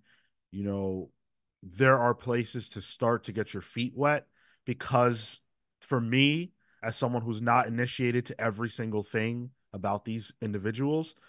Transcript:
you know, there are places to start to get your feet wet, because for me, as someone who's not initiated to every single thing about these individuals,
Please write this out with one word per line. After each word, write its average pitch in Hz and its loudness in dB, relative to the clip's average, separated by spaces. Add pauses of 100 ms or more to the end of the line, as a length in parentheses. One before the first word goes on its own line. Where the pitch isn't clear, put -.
(500)
you 98 -6
know, 98 -2 (520)
there 127 6
are 120 4
places 120 -4
to 101 -8
start 117 0
to 110 -8
get 104 -4
your 95 -8
feet 123 -6
wet, 143 0 (380)
because 120 2 (400)
for 131 0
me, 143 2 (300)
as 113 -4
someone 120 0
who's 113 -4
not 120 6
initiated 120 0
to - -10
every 113 -2
single 110 -4
thing 117 -4 (220)
about 101 -2
these 113 -6
individuals, 113 -2 (140)